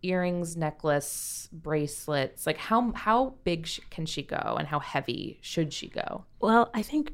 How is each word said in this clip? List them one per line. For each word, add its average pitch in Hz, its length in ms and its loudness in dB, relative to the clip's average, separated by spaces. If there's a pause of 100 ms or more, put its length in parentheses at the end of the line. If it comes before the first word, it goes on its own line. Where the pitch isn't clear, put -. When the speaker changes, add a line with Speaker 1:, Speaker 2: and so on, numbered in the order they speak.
Speaker 1:
earrings, 180 560 0
necklace, 151 960 0
bracelets? 151 920 -2
Like, 156 120 0
how, 233 340 4
how 240 440 2 (100)
big 165 200 0
sh-, - 140 -8 (100)
can 160 160 -6
she 156 180 -4
go - 360 -2
and 151 80 -2
how 147 120 0
heavy - 640 -4
should 160 320 0
she - 140 -10
go? - 380 -6 (160)
Speaker 2:
Well, 226 320 6
I 214 100 0
think 302 300 -2